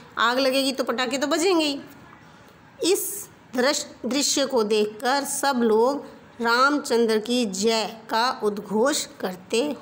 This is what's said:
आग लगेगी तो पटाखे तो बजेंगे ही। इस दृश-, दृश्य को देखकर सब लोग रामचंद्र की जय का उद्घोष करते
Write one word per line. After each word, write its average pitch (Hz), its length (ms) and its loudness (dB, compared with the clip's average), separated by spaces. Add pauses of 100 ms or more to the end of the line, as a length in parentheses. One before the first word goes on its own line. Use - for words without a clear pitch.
(180)
आग 240 220 2
लगेगी 269 320 2
तो 262 120 -4
पटाखे 254 340 -2
तो 277 100 -2
बजेंगे 330 380 2
ही। 277 160 -4 (1080)
इस - 380 -4 (260)
दृश-, 254 500 -2
दृश्य 269 400 0
को 262 180 0
देखकर 214 600 0
सब 277 340 -2
लोग 233 480 2 (360)
रामचंद्र 233 800 2
की 240 260 0
जय 208 640 -2
का 240 340 0
उद्घोष 214 640 0
करते 226 760 -4